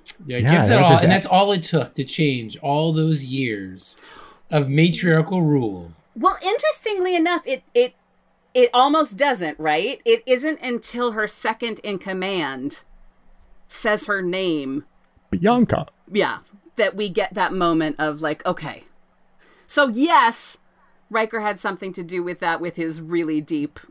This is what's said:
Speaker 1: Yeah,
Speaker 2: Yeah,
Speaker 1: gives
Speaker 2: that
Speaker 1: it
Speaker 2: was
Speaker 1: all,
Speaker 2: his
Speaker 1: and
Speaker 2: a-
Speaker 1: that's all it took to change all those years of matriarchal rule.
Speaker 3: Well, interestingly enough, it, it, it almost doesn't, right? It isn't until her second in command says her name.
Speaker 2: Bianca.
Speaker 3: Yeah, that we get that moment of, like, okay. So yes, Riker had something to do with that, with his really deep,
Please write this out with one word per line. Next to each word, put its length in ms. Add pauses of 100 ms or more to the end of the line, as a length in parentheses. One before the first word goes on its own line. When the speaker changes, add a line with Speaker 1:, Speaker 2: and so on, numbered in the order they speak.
(260)
Speaker 1:
Yeah, 140
Speaker 2:
Yeah, 120
Speaker 1:
gives 160
Speaker 2:
that 60
Speaker 1:
it 40
Speaker 2:
was 100
Speaker 1:
all, 60
Speaker 2:
his 100
Speaker 1:
and 80
Speaker 2:
a- 40
Speaker 1:
that's 120
all 260
it 100
took 300
to 100
change 540
all 340
those 340
years 680 (560)
of 160
matriarchal 760
rule. 480 (240)
Speaker 3:
Well, 300
interestingly 720
enough, 320
it, 160 (100)
it, 200 (600)
it 200
almost 440
doesn't, 420
right? 460
It 200
isn't 360
until 520
her 140
second 520
in 200
command 840 (840)
says 380
her 160
name. 640 (460)
Speaker 2:
Bianca. 560 (240)
Speaker 3:
Yeah, 280 (360)
that 200
we 140
get 240
that 200
moment 460
of, 220
like, 240
okay. 380 (840)
So 220
yes, 680 (520)
Riker 320
had 180
something 340
to 100
do 200
with 160
that, 220
with 140
his 260
really 400
deep, 380 (100)